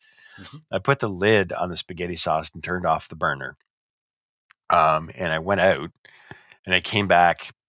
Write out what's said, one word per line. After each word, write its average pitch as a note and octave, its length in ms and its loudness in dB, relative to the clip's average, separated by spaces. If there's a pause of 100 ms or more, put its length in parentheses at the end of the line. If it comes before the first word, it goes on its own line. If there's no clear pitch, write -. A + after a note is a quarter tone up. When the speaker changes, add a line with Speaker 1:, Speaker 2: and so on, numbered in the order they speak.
(400)
Speaker 1:
Mm-hmm. G2 180 -20 (140)
Speaker 2:
I G2 60 -4
put C3+ 220 0
the A2+ 100 -4
lid G2 420 2
on F2+ 180 -4
the E2+ 80 -8
spaghetti F2 400 -8
sauce D#2 360 -2
and D#2+ 100 -14
turned F2+ 220 -4
off D#2+ 220 0
the - 80 -16
burner. C#2 420 -6 (1120)
Um, D#2+ 460 2
and F2 180 -4
I D#2+ 60 -2
went F#2 220 0
out, E2+ 280 2 (760)
and F#2 80 2
I F2+ 60 2
came G#2 260 -2
back F2 440 4 (180)